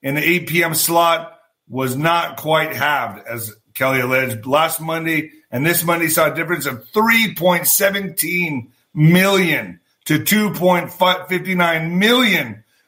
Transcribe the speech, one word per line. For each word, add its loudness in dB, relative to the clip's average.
in -4
the -4
eight 0
P 0
M -2
slot 0
was -4
not 0
quite -2
halved, -2
as -10
Kelly 0
alleged. -2
Last 2
Monday -4
and -2
this 2
Monday 0
saw 2
a -8
difference -4
of -10
three 2
point 0
seventeen -2
million 2
to 0
two 0
point 0
five 0
nine 0
million, 2